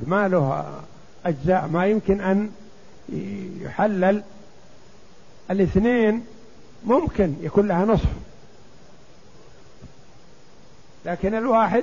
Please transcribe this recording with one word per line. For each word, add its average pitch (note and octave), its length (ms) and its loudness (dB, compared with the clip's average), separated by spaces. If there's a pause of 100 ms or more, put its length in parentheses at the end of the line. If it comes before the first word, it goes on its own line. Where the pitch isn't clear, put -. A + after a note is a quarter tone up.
ما G3 220 2
له D3 360 2 (600)
أجزاء، D#3 400 0
ما F3 200 0
يمكن G#3 340 2
أن G3 300 2 (1080)
يحلل. G3 640 0 (1300)
الاثنين G#3+ 720 4 (600)
ممكن G#3 560 2
يكون G3+ 280 2
لها F3+ 160 2
نصف، G#3+ 240 4 (3000)
لكن F#3+ 280 -2
الواحد A3+ 480 4